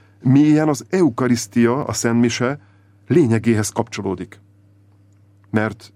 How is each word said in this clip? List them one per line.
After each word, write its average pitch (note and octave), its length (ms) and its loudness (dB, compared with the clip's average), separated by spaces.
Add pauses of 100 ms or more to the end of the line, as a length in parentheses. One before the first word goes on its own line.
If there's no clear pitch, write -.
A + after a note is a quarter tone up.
(220)
mélyen D3+ 460 4
az - 220 -4
eukarisztia, A#2+ 960 0
a - 80 -6
Szent A#2 280 -2
Mise B2 400 -2 (460)
lényegéhez A2+ 640 0
kapcsolódik. G2 720 -8 (1080)
Mert G#2+ 460 -4